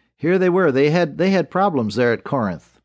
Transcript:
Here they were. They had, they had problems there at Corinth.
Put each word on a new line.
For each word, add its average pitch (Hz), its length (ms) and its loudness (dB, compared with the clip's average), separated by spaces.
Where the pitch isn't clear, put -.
Here 175 200 0
they 180 120 0
were. 180 200 2
They 135 200 2
had, 156 280 0
they 180 120 0
had 180 200 0
problems 143 460 -2
there 120 160 2
at 110 140 -4
Corinth. 101 600 -6